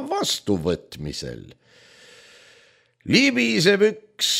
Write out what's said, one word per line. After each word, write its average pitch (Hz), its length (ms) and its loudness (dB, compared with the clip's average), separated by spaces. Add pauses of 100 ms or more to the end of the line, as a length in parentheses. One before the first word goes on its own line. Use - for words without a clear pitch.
vastuvõtmisel. 76 1400 -4 (1600)
Libiseb 226 760 2
üks - 480 0 (100)